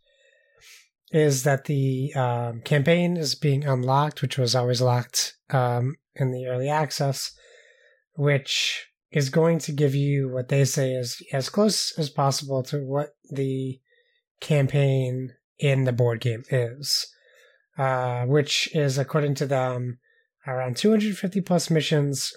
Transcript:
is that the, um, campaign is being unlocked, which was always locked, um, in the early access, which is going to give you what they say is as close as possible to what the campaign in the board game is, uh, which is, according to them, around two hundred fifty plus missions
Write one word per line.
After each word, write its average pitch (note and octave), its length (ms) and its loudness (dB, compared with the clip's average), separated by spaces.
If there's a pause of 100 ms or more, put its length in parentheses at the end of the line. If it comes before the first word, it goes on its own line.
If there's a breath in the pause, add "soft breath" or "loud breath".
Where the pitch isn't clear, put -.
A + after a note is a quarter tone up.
(1120 soft breath)
is D3 320 4
that C#3 220 2
the, C3+ 500 0
um, A#2+ 480 -2
campaign E3+ 540 2
is D3+ 180 -2
being C#3+ 300 0
unlocked, C3+ 580 0
which C3 160 -4
was B2 160 0
always B2 260 2
locked, B2 540 0 (160)
um, B2 460 0 (180)
in C3 160 -2
the B2+ 160 -6
early B2+ 220 -2
access, D3 640 -2 (840 soft breath)
which - 720 0 (240)
is C#3 180 0
going E3 300 4
to - 140 -6
give C#3 220 2
you C#3+ 360 2
what B2+ 180 -4
they C#3 160 4
say C3 280 0
is B2 280 -4 (120)
as C3+ 180 -2
close - 480 2
as D3+ 100 -2
possible C3+ 540 0
to C#3+ 160 -4
what C#3 320 -4 (200)
the C3 480 -4 (640)
campaign C3 920 0 (240)
in C3+ 260 2
the B2+ 80 2
board A#2 280 2
game A#2 300 -4
is, C3 560 -2 (720 soft breath)
uh, B2+ 480 0
which C#3+ 500 0
is, C#3+ 220 0
according C#3+ 380 0
to C#3 120 -2
them, B2+ 520 -2 (480)
around B2+ 300 -4
two G#3 140 2
hundred G#3+ 260 2
fifty F#3+ 240 -4
plus F3 300 0
missions D3 680 0